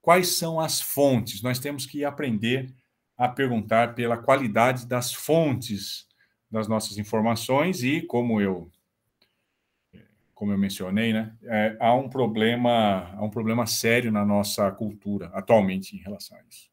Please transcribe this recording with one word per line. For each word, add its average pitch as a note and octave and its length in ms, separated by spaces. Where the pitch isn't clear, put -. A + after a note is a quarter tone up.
Quais F3+ 360
são E3 240
as D#3 200
fontes? B2+ 600
Nós B2+ 160
temos C#3 280
que C#3+ 180
aprender C3 720
a B2 120
perguntar A#2 640
pela A#2 240
qualidade B2+ 680
das B2 260
fontes C3 960
das A2 160
nossas G#2+ 300
informações A#2 840
e, C#3 200
como A#2+ 360
eu, F#2 320
como G2+ 180
eu G2 60
mencionei, G2 540
né, A2 220
é, A2 360
há A#2 140
um C3 160
problema, A2 1040
há G#2 60
um G#2+ 80
problema A2+ 360
sério A#2 460
na G#2 100
nossa G2+ 480
cultura G2+ 580
atualmente F#2+ 680
em - 20
relação F#2 380
a - 60
isso, - 300